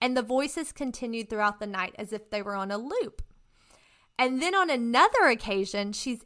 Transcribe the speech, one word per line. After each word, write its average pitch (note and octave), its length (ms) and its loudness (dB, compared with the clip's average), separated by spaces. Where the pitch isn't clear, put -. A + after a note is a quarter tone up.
And B3+ 140 0
the B3+ 80 2
voices C4+ 500 -2
continued A#3 580 -6
throughout G#3 280 0
the G#3+ 80 -8
night F#3+ 320 -6
as G#3+ 140 -10
if G#3+ 160 -10
they G#3 140 -4
were G3+ 120 -6
on G3 160 -4
a G3+ 80 -4
loop. C#4 440 -6
And B3+ 240 2
then F4+ 120 2
on F#4 140 4
another D4 580 6
occasion, G3+ 680 0
she's A#3+ 320 -6